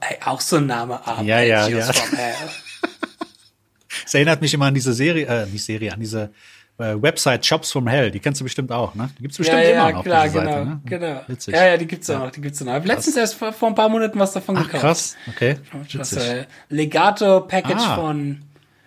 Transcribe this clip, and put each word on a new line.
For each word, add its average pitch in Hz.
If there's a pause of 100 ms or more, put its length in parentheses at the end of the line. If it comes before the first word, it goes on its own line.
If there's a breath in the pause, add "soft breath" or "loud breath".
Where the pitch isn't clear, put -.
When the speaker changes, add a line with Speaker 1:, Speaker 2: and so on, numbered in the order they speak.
Speaker 1:
ey, -
auch 131
so -
ein 143
Name, 120 (240)
Speaker 2:
Ja, 110
ja, 113
Speaker 1:
Arpeggios 113
Speaker 2:
ja. 135
Speaker 1:
from -
Hell. 120
Speaker 2:
<laughs> 151 (1600 loud breath)
Es -
erinnert 147
mich 147
immer 143
an 135
diese 127
Serie, 147
äh, 117
nicht 104
Serie, 107
an 101
diese, 107 (480 soft breath)
äh, 110
Website 135
Shops 160
from 127
Hell. 120
Die 101
kennst 143
du 131
bestimmt 127
auch, 117
ne? 117
Die 120
gibt's 139
bestimmt 160
Speaker 1:
Ja, 170
ja, 165
Speaker 2:
immer 160
noch, -
Speaker 1:
klar, 165
Speaker 2:
diese 151
Seite, 156
Speaker 1:
genau, 143
Speaker 2:
ne? 151
Speaker 1:
genau. 160
Speaker 2:
Witzig. 120
Speaker 1:
Ja, 175
ja, 175
die 165
gibt's 165
auch 147
Speaker 2:
Ja. 135
Speaker 1:
noch, 127
die -
gibt's 143
auch 131
noch. 123
Ich 143
hab 160
Speaker 2:
Krass. 220
Speaker 1:
letztens -
erst 220
vor, 220
vor 226
ein 214
paar 220
Monaten 220
was 196
davon 190
Speaker 2:
Ach, 175
Speaker 1:
gekauft. 147
Speaker 2:
krass. 160 (120)
Okay. 123 (140)
Speaker 1:
Schon 143
krass, 139
Speaker 2:
Witzig. 123
Speaker 1:
äh, 127 (240 loud breath)
Legato-Package 185
Speaker 2:
Ah. 214
Speaker 1:
von 147 (440 soft breath)